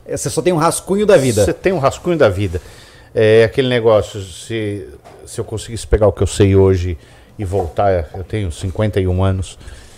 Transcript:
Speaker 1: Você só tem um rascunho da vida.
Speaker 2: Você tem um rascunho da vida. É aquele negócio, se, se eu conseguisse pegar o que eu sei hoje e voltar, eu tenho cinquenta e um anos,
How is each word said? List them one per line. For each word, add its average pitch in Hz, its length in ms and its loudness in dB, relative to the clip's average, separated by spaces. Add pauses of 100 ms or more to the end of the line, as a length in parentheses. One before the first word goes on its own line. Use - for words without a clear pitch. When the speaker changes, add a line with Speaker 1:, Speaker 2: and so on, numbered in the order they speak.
(100)
Speaker 1:
Você 143 180 -6
só 151 140 -4
tem 180 100 0
um 175 40 0
rascunho 175 500 -2
da 196 100 8
vida. 131 280 2
Speaker 2:
Você 165 80 2
tem - 200 -2
um 180 60 -2
rascunho 139 400 -2
da 131 100 4
vida. 92 320 -2 (540)
É 113 300 6
aquele 127 240 0
negócio, 113 520 2
se, 101 680 -8 (380)
se - 160 -10
eu 92 40 -8
conseguisse - 420 -10
pegar 107 220 2
o 92 40 2
que - 100 -14
eu 95 40 2
sei 98 300 2
hoje 92 420 2 (400)
e 107 60 -8
voltar, 92 680 -2
eu 95 100 -12
tenho 101 280 -6
cinquenta 101 480 -4
e 92 80 -2
um 90 160 0
anos, 95 320 -4 (420)